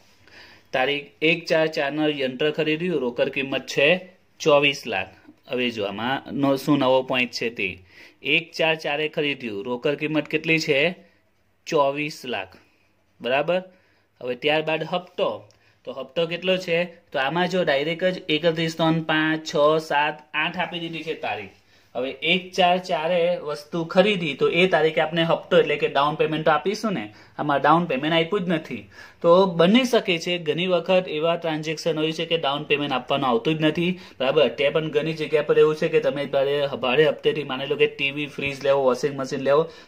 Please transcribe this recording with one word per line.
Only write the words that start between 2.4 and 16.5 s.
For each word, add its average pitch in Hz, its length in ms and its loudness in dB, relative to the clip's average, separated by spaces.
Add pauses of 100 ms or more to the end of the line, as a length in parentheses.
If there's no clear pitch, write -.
ખરીદ્યું, 156 500 -2
રોકડ 123 280 -2
કિંમત 135 380 -6
છે 143 220 2 (520)
ચોવીસ 143 460 2
લાખ. 95 260 -4 (360)
હવે 123 220 -2
જો 110 140 -4
આમાં 110 380 -4 (100)
નો-, 139 240 0
શું 139 220 2
નવો 131 240 4
પોઇન્ટ 127 300 -2
છે 120 180 -4
તે, 107 180 -4 (540)
એક 160 300 -2
ચાર 160 220 0
ચારે 156 340 -4
ખરીદ્યું, 131 560 -4
રોકડ 123 300 -4
કિંમત 151 340 -4
કેટલી 160 300 0
છે? 156 360 0 (720)
ચોવીસ 147 580 -2
લાખ. 107 320 -8 (640)
બરાબર? 151 420 0 (580)
હવે 127 140 -6
ત્યારબાદ 156 500 0
હપ્તો, 180 460 -4 (540)
તો 127 80 -12
હપ્તો 131 340 -6
કેટલો 175 300 -2